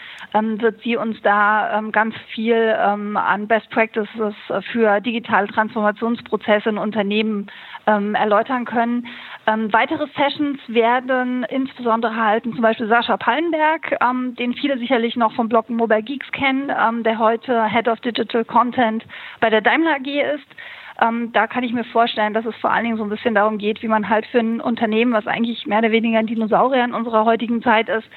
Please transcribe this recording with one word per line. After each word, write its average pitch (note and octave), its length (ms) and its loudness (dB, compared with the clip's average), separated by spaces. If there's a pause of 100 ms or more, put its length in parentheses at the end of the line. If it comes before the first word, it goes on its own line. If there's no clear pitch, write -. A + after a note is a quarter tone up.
(320)
ähm, A3 280 0
wird A3+ 220 0
sie A#3 140 0
uns G#3+ 260 -4
da, G#3 560 2
ähm, G#3+ 120 -6
ganz A3 240 0 (180)
viel, A3+ 460 2
ähm, G#3 380 0
an G3 320 0
Best A3 220 0
Practices A3 640 -2 (380)
für G#3 280 4
digitale A3 480 0
Transformation G#3+ 600 0
Innovationsprozesse A3 640 0
in G#3 80 -2
Unternehmen, G#3 680 -2 (400)
ähm, G#3 280 2
erläutern A3+ 500 0
können. A#3+ 420 -2 (400)
Ähm, A3 260 0
weitere C#4 340 2 (100)
Sessions C#4+ 420 0 (100)
werden B3 760 0
insbesondere A#3 720 -2
halten, A3+ 360 0
zum A#3 100 -2
Beispiel A3+ 260 2
Sascha A#3 280 2
Pallenberg, D#4 840 0
ähm, B3+ 360 0
den A#3+ 180 -2
viele C4+ 240 -2
sicherlich A#3 380 0
noch A3+ 180 0
vom A3+ 140 -2
Blog A3+ 220 0
Mobile A3+ 320 0
Geeks C4+ 300 -10
kennen, C4+ 380 -2
ähm, A3+ 320 0
der A3 160 0
heute A3+ 500 2
Head A#3 200 0
of A3+ 120 0
Digital A3+ 440 -2
Content A3+ 600 2 (360)
bei A3+ 100 2
der G#3+ 100 4
Daimler C#4 360 2
A - 20 -8
G C#4 220 -4
ist. C#4+ 260 -4 (540)
Ähm, A#3 320 0
da G#3+ 140 2
kann B3 160 -4
ich A#3 100 -4
mir A#3 120 -2
vorstellen, A3+ 500 2
dass A3 100 -2
es A3 120 -6
vor A3+ 160 0
allen A3+ 120 2
Dingen A3+ 120 -2
so G#3+ 80 -4
ein G#3 40 -4
bisschen G#3+ 260 -2
darum G#3+ 240 2
geht, G#3+ 240 -2
wie A3+ 60 -4
man G#3+ 200 0
halt A3 180 0
für B3 140 0
ein A3+ 200 0
Unternehmen, A#3 520 0
was G#3+ 160 0
eigentlich A#3 360 -2
mehr G3+ 140 0
oder A3+ 140 2
weniger A3+ 260 2
ein A3 80 2
Dinosaurier A3+ 580 2
in A#3+ 80 -4
unserer A3+ 320 0
heutigen A3+ 380 0
Zeit A3+ 260 2
ist, A3 180 -4 (100)